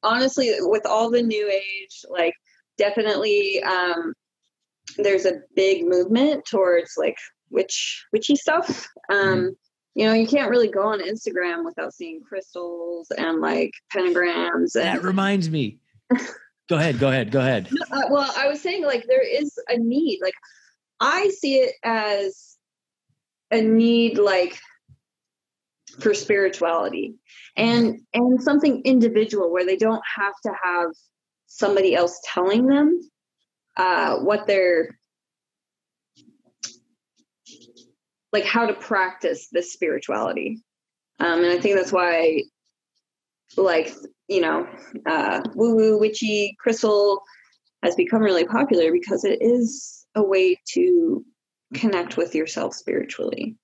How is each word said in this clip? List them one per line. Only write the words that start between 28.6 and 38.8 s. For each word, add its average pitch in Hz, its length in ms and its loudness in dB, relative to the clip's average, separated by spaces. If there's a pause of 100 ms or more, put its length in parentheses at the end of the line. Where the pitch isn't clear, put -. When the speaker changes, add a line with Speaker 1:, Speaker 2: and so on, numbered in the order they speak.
Speaker 1:
individual 220 680 2
where 180 140 0
they 190 100 0
don't 220 240 0 (160)
have 202 160 -2 (120)
to 208 80 -4 (120)
have 175 280 0 (540)
somebody 196 480 2
else 175 240 0 (140)
telling 202 340 2
them, 302 340 4 (760)
uh, 170 440 0
what 208 260 0
they're, 180 500 2 (3250)
like, 208 120 0
how 233 220 0
to 208 60 -2
practice 190 800 -4